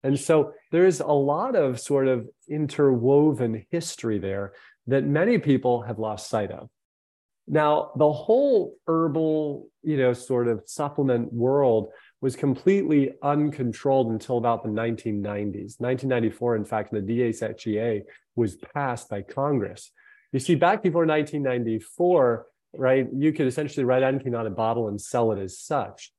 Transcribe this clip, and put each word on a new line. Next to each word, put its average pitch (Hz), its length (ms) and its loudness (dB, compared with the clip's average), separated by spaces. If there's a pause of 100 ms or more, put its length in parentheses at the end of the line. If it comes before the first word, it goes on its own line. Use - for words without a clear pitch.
And 139 140 2
so 151 340 2 (180)
there 175 160 6
is 175 140 2
a - 60 -4
lot 151 480 0
of 135 260 0
sort 135 280 2
of 120 200 0 (200)
interwoven 135 1200 2
history 120 480 -4
there 98 340 -6 (340)
that 135 180 0
many 165 320 2
people 127 460 2
have 107 160 -10
lost 107 320 -8
sight 104 200 -2
of. - 200 -14 (760)
Now, 151 480 2
the 151 160 4
whole 226 640 2 (100)
herbal, 156 840 0 (140)
you 151 140 0
know, 127 160 4
sort 123 340 0
of 113 200 0
supplement 135 680 -2
world 120 560 2 (320)
was 131 160 -2
completely 147 760 2 (100)
uncontrolled 139 920 0
until 120 260 -4
about 117 240 0
the 110 80 -4
nineteen 110 500 -4
nineties. 104 600 -8
Nineteen 127 280 -2
ninety-four, 120 460 0
in 107 100 -2
fact, 107 280 -4
the 107 80 -2
D 117 280 0
S 113 140 -4
H 110 240 -8
E 107 140 0
A 110 220 -2 (340)
was 107 180 0
passed 135 560 -6
by 101 120 -6
Congress. 135 680 -4 (400)
You 135 80 -2
see, 160 160 0
back 175 300 2
before 170 200 2
nineteen 151 380 0
ninety-four, 123 1040 0 (280)
right, 131 380 2
you 147 200 0
could 143 160 0
essentially 143 340 -4
write 127 220 2
anything 131 320 -2
on 113 100 -4
a 107 40 -4
bottle 113 360 -2
and 101 140 -6
sell 113 320 0
it 98 80 -4
as 95 180 -10
such. - 600 -6